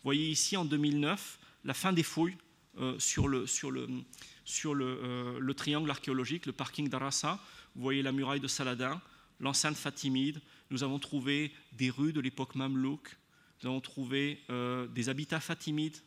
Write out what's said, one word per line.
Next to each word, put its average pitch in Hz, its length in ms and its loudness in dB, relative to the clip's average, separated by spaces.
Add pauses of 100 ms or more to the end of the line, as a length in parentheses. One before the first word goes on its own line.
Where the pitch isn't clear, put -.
Vous 135 60 -2
voyez 151 240 4
ici, 190 260 2
en 175 80 2
deux 151 120 2
mille 147 220 4
neuf, 165 380 0 (260)
la 131 120 -2
fin 190 180 2
des 165 80 6
fouilles, 170 340 2 (440)
euh, 127 180 -2
sur - 300 2
le, 131 180 2
sur - 240 -2
le, 127 180 -2 (580)
sur - 280 -2
le, 127 300 0
euh, 123 360 -4
le 131 140 0
triangle 147 380 0
archéologique, 131 560 0
le 131 60 -4
parking 143 360 -2
d'Arassa. 139 500 0 (360)
Vous 123 80 -8
voyez 135 180 2
la 135 100 2
muraille 139 280 2
de 135 80 -2
Saladin, 127 520 0 (400)
l'enceinte 147 380 2
fatimide. 139 640 0 (300)
Nous 131 120 -2
avons 135 140 0
trouvé 143 540 0 (220)
des 127 180 2
rues 151 220 2
de 151 60 2
l'époque 131 360 -4
mamelouk. 135 600 0 (460)
Nous 127 80 -4
avons 131 100 0
trouvé, 139 720 -2
euh, 123 380 -2
des 117 200 -2
habitats 147 320 -2
fatimides. 156 680 -2